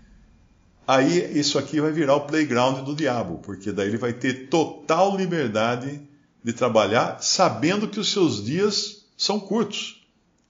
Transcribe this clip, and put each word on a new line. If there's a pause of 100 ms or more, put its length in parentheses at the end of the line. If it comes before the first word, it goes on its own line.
(880)
aí
isso
aqui
vai
virar
o
playground
do
diabo,
porque
daí
ele
vai
ter
total
liberdade (420)
de
trabalhar,
sabendo
que
os
seus
dias (100)
são
curtos. (440)